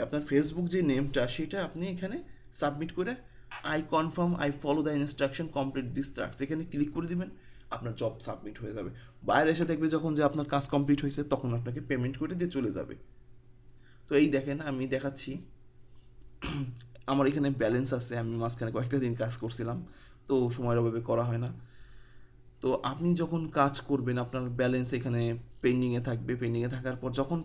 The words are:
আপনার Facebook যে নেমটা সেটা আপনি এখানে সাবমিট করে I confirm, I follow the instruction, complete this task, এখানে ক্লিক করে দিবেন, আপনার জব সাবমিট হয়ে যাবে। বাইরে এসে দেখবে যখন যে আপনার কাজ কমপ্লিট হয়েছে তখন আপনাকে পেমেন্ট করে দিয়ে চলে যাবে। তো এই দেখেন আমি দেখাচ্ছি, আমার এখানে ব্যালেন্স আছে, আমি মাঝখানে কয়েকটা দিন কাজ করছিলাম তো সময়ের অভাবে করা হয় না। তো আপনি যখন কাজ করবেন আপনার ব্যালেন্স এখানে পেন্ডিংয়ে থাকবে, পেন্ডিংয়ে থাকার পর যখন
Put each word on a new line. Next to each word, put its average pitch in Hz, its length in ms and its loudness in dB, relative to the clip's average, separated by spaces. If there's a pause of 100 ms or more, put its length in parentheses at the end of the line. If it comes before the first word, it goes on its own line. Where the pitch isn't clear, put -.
আপনার 147 160 -2 (100)
Facebook 156 420 4
যে 185 60 2 (120)
নেমটা 135 300 2 (140)
সেটা 160 220 -4 (100)
আপনি 170 160 -8 (120)
এখানে 190 220 -4 (420)
সাবমিট 147 380 -2
করে 180 160 -2 (640)
I - 20 0 (160)
confirm, 165 360 2 (160)
I - 20 2 (120)
follow 151 260 4
the 151 140 2
instruction, 143 440 0 (120)
complete 135 400 -2
this 139 200 0
task, - 280 -4
এখানে 160 260 -2
ক্লিক 147 240 0
করে 165 180 -2
দিবেন, 185 160 -2 (460)
আপনার 120 260 -4
জব 113 120 0 (120)
সাবমিট 104 360 -8
হয়ে 107 160 -6
যাবে। 92 120 -4 (400)
বাইরে 147 260 8
এসে 165 160 2
দেখবে 160 240 2
যখন 156 220 2
যে 151 120 6
আপনার 147 240 0
কাজ 139 100 4 (100)
কমপ্লিট 143 300 6
হয়েছে 143 180 0 (120)
তখন 127 160 2 (100)
আপনাকে 123 200 -4 (100)
পেমেন্ট 131 320 0
করে 160 180 -2
দিয়ে 175 160 0
চলে 120 220 0
যাবে। - 180 -8 (1120)
তো - 40 -8 (100)
এই 151 140 8
দেখেন 143 220 0 (120)
আমি 131 140 -2 (120)
দেখাচ্ছি, 135 360 -4 (1800)
আমার 139 200 4
এখানে 143 180 2 (120)
ব্যালেন্স 123 280 2 (100)
আছে, 120 140 -6 (100)
আমি 117 100 -2 (100)
মাঝখানে 113 320 -2
কয়েকটা 123 300 0
দিন 117 160 0
কাজ 113 120 -2 (100)
করছিলাম 117 340 -4 (500)
তো 139 60 2 (220)
সময়ের 120 260 2
অভাবে 117 280 2
করা 117 200 4
হয় 117 160 0
না। 120 40 -4 (1120)
তো 127 80 2 (220)
আপনি 170 180 2 (120)
যখন 165 200 0 (180)
কাজ 143 140 6 (160)
করবেন 123 360 2
আপনার 127 180 -4 (160)
ব্যালেন্স 127 300 4 (100)
এখানে 120 220 0 (420)
পেন্ডিংয়ে 123 460 4
থাকবে, 120 320 -2
পেন্ডিংয়ে 117 340 0
থাকার 127 260 -4
পর 127 80 -2 (100)
যখন 151 260 2